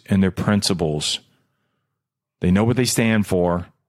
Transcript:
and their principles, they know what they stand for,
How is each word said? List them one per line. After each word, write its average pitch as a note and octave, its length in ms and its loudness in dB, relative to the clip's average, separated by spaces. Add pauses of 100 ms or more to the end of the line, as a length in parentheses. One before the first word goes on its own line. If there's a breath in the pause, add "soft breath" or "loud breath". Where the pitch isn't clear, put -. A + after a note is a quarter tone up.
and G2 160 2
their F#2+ 80 2
principles, F2 920 -2 (1200)
they F2+ 100 0
know G2 140 2
what A#2+ 120 0
they B2+ 80 2
stand A2+ 420 0
for, F2+ 400 0 (220)